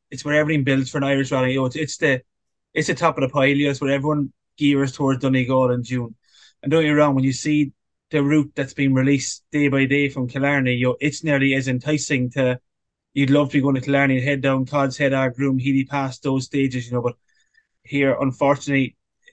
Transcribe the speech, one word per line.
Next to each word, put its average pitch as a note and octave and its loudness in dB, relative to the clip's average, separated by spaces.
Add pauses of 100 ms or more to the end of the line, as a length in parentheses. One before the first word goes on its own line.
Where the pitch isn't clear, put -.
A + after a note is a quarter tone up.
(120)
it's C3 -14
where D3 -2
everything D3+ 2
builds C3+ 0
for D3+ -6
an C#3 0
Irish C#3 0
rally. B2+ 0
Yo, C3+ 0
it's, B2+ -4
it's D#3 -6
the, C3+ 0 (520)
it's D#3 -2
the G3+ -2
top D#3+ 0
of C#3 0
the B2+ 2
pile. C#3 2
Yo. C#3+ 2
It's C3+ -6
where C#3 0
everyone C#3+ -2 (240)
gears C#3 2
towards C3+ -2
Donegal C3 2
in B2 -2
June. A#2+ -6 (480)
And C#3 -4
don't D#3+ 4
get D3+ 2
me D3 2
wrong, D3 4
when C3 2
you C3+ 2
see D3+ 0 (380)
the D3 0
route D3 2
that's C3+ -6
been C3+ 2
released C3+ 0
day D3 0
by C3+ 2
day C#3 0
from B2 -6
Killarney, C3+ 0
yo, B2 0
it's D3 -4
nearly C#3 2
as C3+ -2
enticing C3 -2
to, B2+ 0 (540)
you'd C#3 2
love C#3+ 4
to D3+ -2
be C3 2
going C#3 2
to C3 -2
Killarney, C#3 0
head C#3 -2
down C3 0
Codd's C#3 -2
Head, C#3+ 0
Argroom, C3 0
Healy C3+ 0
Pass, C3+ -6
those C3+ -2
stages, B2+ -4
you A#2+ -10
know. B2 -2
But A#2+ -4 (680)
here, C3+ 0
unfortunately, C#3 0 (360)